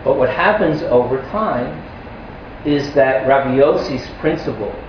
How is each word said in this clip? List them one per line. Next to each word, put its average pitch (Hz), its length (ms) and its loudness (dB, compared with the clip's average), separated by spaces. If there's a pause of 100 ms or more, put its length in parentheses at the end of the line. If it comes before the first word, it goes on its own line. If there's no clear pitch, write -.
But 135 140 2
what 127 120 2
happens 180 540 2
over 123 460 2
time 180 520 -4 (840)
is 147 280 0
that 131 340 4
Rabbi 131 300 4
Yossi's 139 500 2 (120)
principle 107 560 -4 (140)